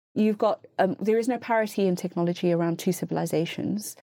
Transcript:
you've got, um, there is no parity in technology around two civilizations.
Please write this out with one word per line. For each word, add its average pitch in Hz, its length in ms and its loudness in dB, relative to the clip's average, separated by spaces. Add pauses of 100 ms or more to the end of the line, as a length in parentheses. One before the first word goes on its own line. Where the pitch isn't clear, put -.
(140)
you've 214 240 2
got, - 280 0 (140)
um, 190 180 2
there 220 200 2
is 226 100 0
no 240 100 0
parity 220 480 0
in 185 80 4
technology 175 580 0
around 170 280 0
two 180 120 0
civilizations. 170 1040 -4 (140)